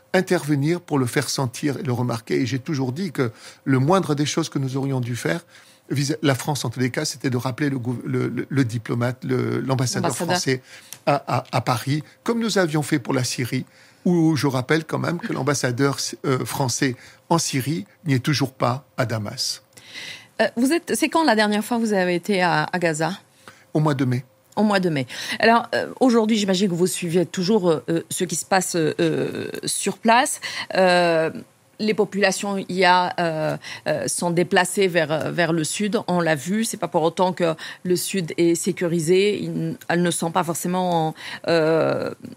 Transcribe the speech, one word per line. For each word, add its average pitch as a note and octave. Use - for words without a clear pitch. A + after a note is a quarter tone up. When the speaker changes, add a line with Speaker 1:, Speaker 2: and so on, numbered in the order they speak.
Speaker 1:
intervenir E3
pour D3+
le C3
faire C3+
sentir C#3
et -
le B2+
remarquer. B2
Et C3+
j'ai B2+
toujours C3
dit E3+
que A#2+
le C3+
moindre D3+
des D3
choses D#3+
que -
nous C3+
aurions C3+
dû A#2+
faire, E3
vis-, C#3+
la C#3+
France C#3
en B2
tous B2+
les B2+
cas, D#3
c'était C#3+
de B2
rappeler C3+
le C3+
gouv-, A#2+
le, B2+
le, A#2+
le C3+
diplomate, A#2+
le, A#2+
l'ambassadeur C3+
Speaker 2:
L'ambassadeur. -
Speaker 1:
français F3
à, C#3+
à, B2+
à B2+
Paris, C3+
comme A#3
nous A3
avions D#3
fait D3
pour C3+
la C3
Syrie, B2+
où E3
je C#3
rappelle C3+
quand C3
même D#3+
que A3+
l'ambassadeur, C3+
euh, C3
français B2+
en E3+
Syrie D#3
n'y C#3
est C3
toujours C#3
pas B2+
à C3
Damas. A2
Speaker 2:
Euh, A3
vous C4
êtes, E4+
c'est C#4+
quand E4
la B3
dernière G#3+
fois A#3+
que A3+
vous G#3+
avez F3+
été F#3
à, D#3
à F3+
Gaza ? E3
Speaker 1:
Au D#3+
mois D3+
de C3+
mai. B2
Speaker 2:
Au G#3
mois G#3
de F#3
mai. C#3+
Alors, A3+
euh, E2
aujourd'hui, A3+
j'imagine G3
que F3
vous F3
suivez F3
toujours, F#3
euh, D#3
euh, E3
ce -
qui F3
se -
passe, F#3
euh, D#3
euh, D3+
sur -
place. A#3+
Euh, F3
les G#3+
populations G3
y F3+
a, F3+
euh, D#3
euh, C3+
sont -
déplacées F3+
vers, D#3
vers E3
le E3
sud. G#3
On F3+
l'a D#3+
vu, F3+
c'est A3
pas F3
pour E3
autant F3+
que E3+
le F3+
sud E3+
est E3+
sécurisé. F3
Il E3
n-, E3
elles F3
ne F3
sont E3+
pas F3+
forcément F3
en, D#3
euh, D#3